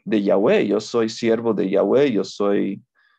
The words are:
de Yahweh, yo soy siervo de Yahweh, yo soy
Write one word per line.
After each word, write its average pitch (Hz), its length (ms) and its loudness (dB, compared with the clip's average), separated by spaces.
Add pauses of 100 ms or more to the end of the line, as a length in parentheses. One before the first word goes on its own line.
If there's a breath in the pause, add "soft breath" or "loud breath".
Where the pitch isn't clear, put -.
de 104 180 0
Yahweh, 107 440 2
yo 101 140 0
soy 113 280 -2
siervo 113 440 -2
de 95 180 -2
Yahweh, 101 420 2
yo 98 120 -2
soy 98 580 -2 (360)